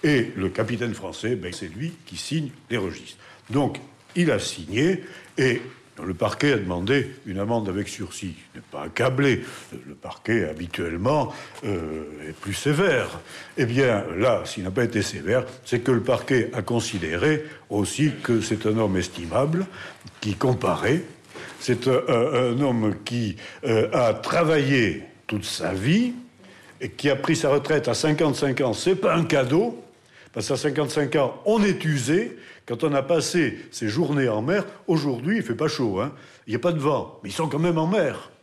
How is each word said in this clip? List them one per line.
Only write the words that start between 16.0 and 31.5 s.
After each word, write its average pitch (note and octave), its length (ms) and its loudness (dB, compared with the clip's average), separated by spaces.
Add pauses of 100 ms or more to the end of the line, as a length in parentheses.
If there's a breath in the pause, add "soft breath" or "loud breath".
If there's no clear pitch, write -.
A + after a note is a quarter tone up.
parquet A#2+ 520 2
a A2+ 80 -4
considéré A2 840 0 (240 loud breath)
aussi A2+ 420 0 (100)
que A2+ 200 2
c'est - 240 -2
un G#2+ 120 2
homme G2 200 2
estimable, A#2+ 680 -2 (540 loud breath)
qui G#2 160 -2
comparait. A2 680 0 (560 loud breath)
C'est - 280 0
un, C3+ 200 4
un, B2+ 460 2
un C3 80 0
homme A#2 420 2
qui, A#2 320 -4 (280 loud breath)
euh, A2+ 280 2
a A#2 220 4
travaillé C#3 880 2 (220)
toute G2+ 180 -4
sa - 300 -4
vie F#3 400 2 (680 loud breath)
et A#2+ 100 -6
qui - 200 0
a C#3 60 4
pris E3+ 200 0
sa - 140 0
retraite C#3+ 380 2
à C#3+ 80 2
cinquante-cinq D3 640 2
ans. A#2+ 120 2
C'est F#3 220 2
pas F#3 200 2
un E3 100 2
cadeau, D3+ 580 2 (500 loud breath)
parce A2+ 140 -6
qu'à C#3 100 0
cinquante-cinq C#3+ 580 0
ans, C3+ 300 2
on G#3 180 4